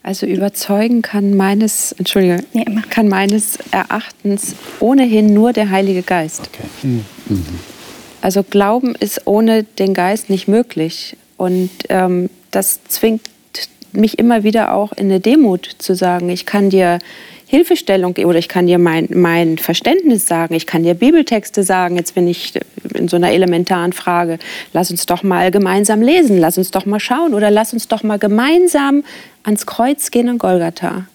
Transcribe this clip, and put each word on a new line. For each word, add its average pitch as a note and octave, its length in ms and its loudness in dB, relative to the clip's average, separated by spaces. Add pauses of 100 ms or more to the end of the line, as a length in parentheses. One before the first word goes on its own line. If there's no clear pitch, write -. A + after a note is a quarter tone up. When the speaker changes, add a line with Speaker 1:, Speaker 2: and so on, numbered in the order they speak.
Speaker 1:
Also G3 240 -6
überzeugen G3+ 720 -2
kann G3+ 340 -2
meines, G3+ 580 0
Entschuldige, F3+ 600 0
Speaker 2:
Nee, A#3 180 -2
mach. G#3+ 200 -4
Speaker 1:
kann A3 180 2
meines G3+ 500 0 (120)
Erachtens - 840 -4 (240)
ohnehin A3 540 4
nur A3 220 4
der G#3 160 0
Heilige F#3+ 320 0
Geist. E3 400 -4 (100)
Speaker 3:
Okay. - 160 -14 (140)
Mhm. B2 200 -2 (1160)
Speaker 1:
Also F#3+ 220 0
Glauben A3 520 0
ist - 320 -6
ohne A3 380 2
den G3 300 -2
Geist F#3+ 340 -2
nicht F#3+ 180 -2
möglich. G3 680 -2 (200)
Und, F#3 340 -2 (180)
ähm, F#3 400 0 (220)
das - 380 -4
zwingt A3+ 340 0 (680)
mich G#3 260 2
immer A#3 260 2
wieder G#3+ 300 2
auch G3+ 180 -2
in - 140 -4
eine F#3+ 140 2
Demut A3 580 2
zu - 160 -2
sagen, F3+ 340 -2
ich F3+ 180 -6
kann G3+ 220 0
dir F3+ 300 2 (480)
Hilfestellung G3+ 680 2
geben - 140 0
oder E3+ 100 2
ich F3 100 -2
kann F3+ 180 2
dir F3 120 4
mein, E3 340 2
mein E3+ 460 2
Verständnis C4+ 680 0
sagen, E3 280 -2
ich E3 120 -4
kann E3 160 -2
dir E3+ 120 2
Bibeltexte A#3 680 2
sagen, F3+ 340 0
jetzt F3 180 -6
bin F3+ 120 2
ich - 280 -4 (400)
in - 140 -2
so F3 80 0
einer F3 140 2
elementaren F3 640 0
Frage, F3 460 -2 (340)
lass F3+ 180 -2
uns F3 160 -4
doch F3 160 -4
mal F3+ 300 2
gemeinsam G3+ 500 2
lesen, C4 360 4
lass E3+ 200 2
uns F#3 140 -2
doch F#3+ 140 -4
mal G#3 140 -2
schauen D4 340 -2
oder G#3 180 2
lass G#3+ 200 0
uns A3+ 140 -6
doch A3 160 -4
mal G#3 160 -2
gemeinsam C#4 840 2 (400)
ans G#3 220 -2
Kreuz C4+ 440 -2
gehen A#3+ 180 0
an A#3+ 100 -2
Golgatha. F3+ 760 -2